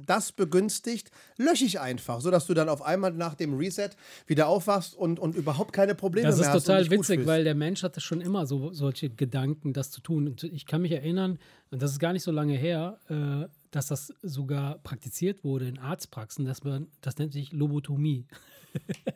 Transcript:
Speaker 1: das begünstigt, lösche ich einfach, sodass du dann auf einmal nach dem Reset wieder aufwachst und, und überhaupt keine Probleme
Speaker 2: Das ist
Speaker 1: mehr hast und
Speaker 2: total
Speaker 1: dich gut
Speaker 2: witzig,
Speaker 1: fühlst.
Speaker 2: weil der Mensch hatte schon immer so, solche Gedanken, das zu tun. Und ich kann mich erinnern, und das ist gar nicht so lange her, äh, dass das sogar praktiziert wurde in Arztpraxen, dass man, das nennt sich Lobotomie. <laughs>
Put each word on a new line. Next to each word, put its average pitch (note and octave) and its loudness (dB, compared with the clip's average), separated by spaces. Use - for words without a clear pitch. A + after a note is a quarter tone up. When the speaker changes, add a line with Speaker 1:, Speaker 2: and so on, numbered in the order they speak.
Speaker 1:
das G3+ 0
begünstigt, G3+ 0
lösche C4+ 4
ich F3+ 0
einfach, B2+ -4
sodass F3 4
du F#3 2
dann D#3 4
auf D3 0
einmal F#3 2
nach E3 -4
dem D3 -2
Reset G3 -2
wieder D3+ 4
aufwachst G3 2
und, E3+ 0
und D#3+ -2
überhaupt D#3 -2
keine G3 4
Probleme F3 0
Speaker 2:
Das - 6
ist D#3+ 4
Speaker 1:
mehr C#3+ 6
hast C#3+ 6
und D#3+ 4
Speaker 2:
total F#3+ 6
Speaker 1:
dich E3 2
gut G3+ 6
Speaker 2:
witzig, F#3 2
Speaker 1:
fühlst. C3 2
Speaker 2:
weil D#3+ 4
der D#3 2
Mensch D#3+ -2
hatte F3+ -6
schon E3+ -4
immer F3+ 0
so, C#3+ -4
solche C#3+ -2
Gedanken, C3+ -2
das C3+ -4
zu - -16
tun. D3+ 0
Und C3 -8
ich E3+ -10
kann D#3+ 0
mich E3+ 0
erinnern, F3 -2
und C3 -4
das C#3+ 0
ist C#3+ -6
gar E3 0
nicht F#3 -2
so - -4
lange D3 2
her, E3 -2
äh, D3 -2
dass C#3 -4
das C#3 -6
sogar C#3+ -4
praktiziert - -6
wurde C3 -2
in C3 -8
Arztpraxen, C3+ -8
dass C3 -6
man, C#3 -4
das - -6
nennt D3 -4
sich C#3 -8
Lobotomie. D3 0
<laughs> - -8